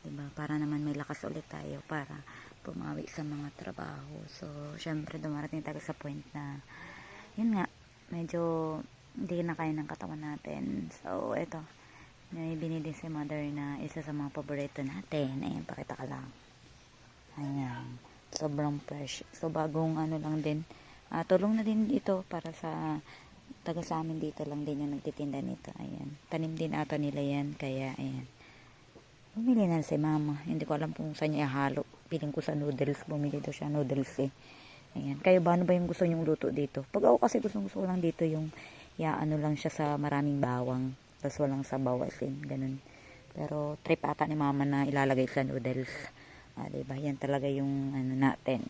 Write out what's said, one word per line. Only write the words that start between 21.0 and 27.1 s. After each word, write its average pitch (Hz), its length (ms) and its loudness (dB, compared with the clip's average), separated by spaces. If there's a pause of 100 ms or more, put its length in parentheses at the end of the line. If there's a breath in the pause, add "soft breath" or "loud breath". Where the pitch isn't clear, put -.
Ah, 165 160 -2
tulong 196 320 6
na 220 80 2
din 214 240 4
ito 196 400 2
para 165 240 -6
sa 156 480 -2 (640 loud breath)
taga 170 160 -2
sa 160 240 -2
amin 160 160 -2
dito 156 240 -4
lang 147 240 -2
din 147 160 -2
yung 143 160 -2
nagtitinda 143 400 -4
nito. - 400 -6
Ayan. 139 320 -8 (160)
Tanim 160 240 -2
din 160 240 -2
ata 151 240 0
nila 143 240 0